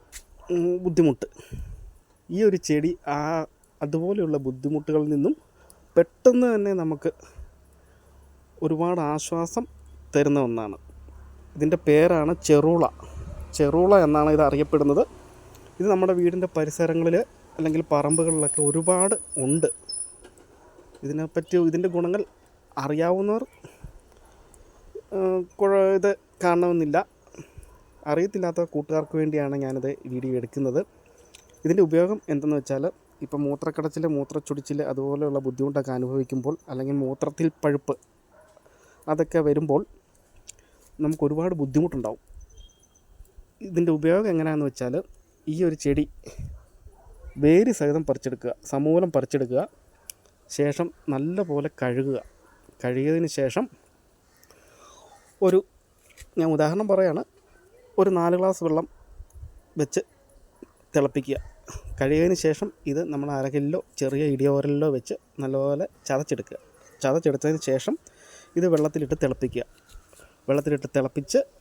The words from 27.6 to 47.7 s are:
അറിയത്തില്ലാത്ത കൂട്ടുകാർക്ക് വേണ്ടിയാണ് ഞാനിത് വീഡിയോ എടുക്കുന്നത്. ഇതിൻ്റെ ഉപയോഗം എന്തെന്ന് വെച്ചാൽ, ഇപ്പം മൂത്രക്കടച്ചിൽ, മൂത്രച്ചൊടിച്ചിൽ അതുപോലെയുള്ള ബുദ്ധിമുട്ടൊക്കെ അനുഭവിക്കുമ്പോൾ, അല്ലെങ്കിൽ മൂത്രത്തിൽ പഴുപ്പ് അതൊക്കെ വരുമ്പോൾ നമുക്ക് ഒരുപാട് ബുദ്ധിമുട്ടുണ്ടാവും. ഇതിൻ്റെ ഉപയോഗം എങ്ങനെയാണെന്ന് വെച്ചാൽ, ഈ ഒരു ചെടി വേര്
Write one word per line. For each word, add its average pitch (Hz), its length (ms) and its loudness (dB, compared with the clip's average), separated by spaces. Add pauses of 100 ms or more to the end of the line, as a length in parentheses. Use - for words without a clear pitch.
അറിയത്തില്ലാത്ത 175 640 -2
കൂട്ടുകാർക്ക് 151 460 -4
വേണ്ടിയാണ് 147 340 -2 (100)
ഞാനിത് 131 240 -4 (240)
വീഡിയോ 127 280 -4
എടുക്കുന്നത്. 135 380 -4 (840)
ഇതിൻ്റെ 185 200 4
ഉപയോഗം 175 320 2 (140)
എന്തെന്ന് 147 260 -2
വെച്ചാൽ, 139 260 -4 (400)
ഇപ്പം 147 220 -6
മൂത്രക്കടച്ചിൽ, 151 580 -4 (120)
മൂത്രച്ചൊടിച്ചിൽ 143 600 -6 (120)
അതുപോലെയുള്ള 139 560 -2
ബുദ്ധിമുട്ടൊക്കെ 135 500 -2
അനുഭവിക്കുമ്പോൾ, 131 580 -4 (160)
അല്ലെങ്കിൽ 135 340 -4
മൂത്രത്തിൽ 156 440 -4 (140)
പഴുപ്പ് 143 320 0 (1160)
അതൊക്കെ 160 340 0
വരുമ്പോൾ 147 340 2 (1200)
നമുക്ക് 156 240 -2
ഒരുപാട് 165 320 -2
ബുദ്ധിമുട്ടുണ്ടാവും. 135 600 -2 (1500)
ഇതിൻ്റെ 170 300 2
ഉപയോഗം 180 340 2
എങ്ങനെയാണെന്ന് 156 380 0
വെച്ചാൽ, 127 240 -6 (520)
ഈ 156 100 -4 (120)
ഒരു 156 160 -4
ചെടി 143 200 0 (1400)
വേര് 190 340 6